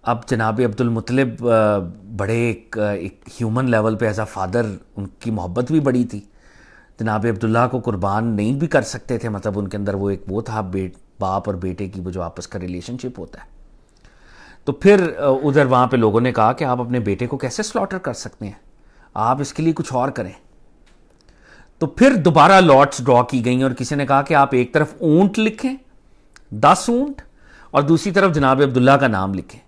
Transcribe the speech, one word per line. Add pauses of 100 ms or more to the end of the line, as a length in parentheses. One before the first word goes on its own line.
अब
जनाब
अब्दुल
मुतलिब,
अ, (380)
बड़े
एक,
एक
ह्यूमन
लेवल
पे
as
a
father (340)
उनकी
मोहब्बत
भी
बड़ी
थी। (720)
जनाब
अब्दुल्ला
को
कुर्बान
नहीं
भी
कर
सकते
थे,
मतलब
उनके
अंदर
वो
एक
वो
था,
बे-, (240)
बाप
और
बेटे
की
वो
जो
आपस
का
रिलेशनशिप
होता
है। (1160)
तो (100)
फिर, (120)
अ,
उधर
वहाँ
पे
लोगों
ने
कहा
कि
आप
अपने
बेटे
को
कैसे
स्लॉटर
कर
सकते
हैं, (560)
आप
इसके
लिए
कुछ
और
करें। (1500)
तो
फिर
दोबारा
लॉट्स
ड्रॉ
की
गई
और
किसी
ने
कहा
कि
आप
एक
तरफ
ऊंट
लिखें, (800)
दस
ऊंट, (520)
और
दूसरी
तरफ
जनाब
अब्दुल्ला
का
नाम
लिखें।